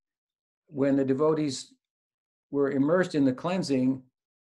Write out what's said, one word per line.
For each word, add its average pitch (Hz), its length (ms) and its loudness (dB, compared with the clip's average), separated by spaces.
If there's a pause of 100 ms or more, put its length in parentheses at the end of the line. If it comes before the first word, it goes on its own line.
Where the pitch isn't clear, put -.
(680)
when 139 260 0
the 139 100 2
devotees 147 720 -2 (760)
were 139 220 0
immersed 160 420 2
in 143 100 2
the 131 80 2
cleansing 135 720 -2 (540)